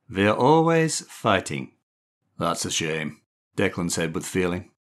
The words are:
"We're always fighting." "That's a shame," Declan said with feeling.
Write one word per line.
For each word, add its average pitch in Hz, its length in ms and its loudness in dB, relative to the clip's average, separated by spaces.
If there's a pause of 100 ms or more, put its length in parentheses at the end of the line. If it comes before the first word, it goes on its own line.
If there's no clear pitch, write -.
"We're 98 220 4
always 160 800 2
fighting." 92 640 -2 (640)
"That's 85 260 -2
a 90 80 -6
shame," 78 480 -4 (380)
Declan 92 340 -2
said 82 240 -2
with 90 100 -6
feeling. 92 460 -2 (140)